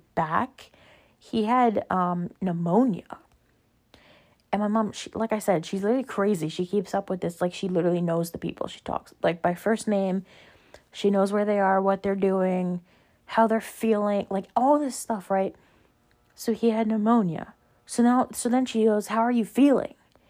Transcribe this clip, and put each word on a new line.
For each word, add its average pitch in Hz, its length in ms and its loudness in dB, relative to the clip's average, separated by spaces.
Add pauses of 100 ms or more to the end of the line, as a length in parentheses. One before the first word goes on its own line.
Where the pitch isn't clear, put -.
(140)
back. 170 580 -4 (460)
He 220 280 -4
had, 233 440 2
um, 175 400 -2 (120)
pneumonia. 175 760 0 (1300)
And 202 100 0
my 208 60 -2
mom, 214 240 -2
she, - 240 -14
like 220 180 -4
I 214 60 -2
said, 165 260 0
she's 196 180 -6
literally 247 200 0
crazy. 196 460 -2
She 180 160 -4
keeps 196 280 -4
up - 160 -2
with 185 120 -4
this. 170 200 -4
Like, 180 120 -2
she - 140 -6
literally 175 340 0
knows 170 300 -2
the 175 60 -10
people - 300 -8
she - 140 -16
talks, - 320 -8 (100)
like, 170 180 0
by 175 140 0
first 214 320 -2
name. 190 380 0 (680)
She - 180 0
knows 196 220 2
where 208 140 0
they 208 140 0
are, 190 220 4
what 196 220 0
they're 196 120 0
doing, 185 680 0 (440)
how 226 220 2
they're 220 140 0
feeling, 208 680 -2
like, 190 160 -4 (100)
all 277 240 4
this 269 160 -4
stuff, - 360 -6
right? 190 240 0 (800)
So - 180 -2
he 226 160 0
had 220 180 0
pneumonia. 214 680 0 (320)
So - 180 0
now, 247 280 4
so - 180 -4
then 254 160 2
she 220 200 2
goes, 214 220 2
"How 226 140 0
are 240 100 2
you 226 140 2
feeling?" 262 500 2 (340)